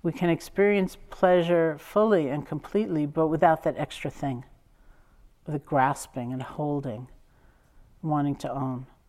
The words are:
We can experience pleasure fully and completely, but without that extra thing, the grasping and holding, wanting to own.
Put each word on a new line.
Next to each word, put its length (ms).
We 100
can 180
experience 680
pleasure 680
fully 520
and 160
completely, 600
but 220
without 360
that 140
extra 320
thing, 360
the 140
grasping 760
and 80
holding, 680
wanting 360
to 140
own. 360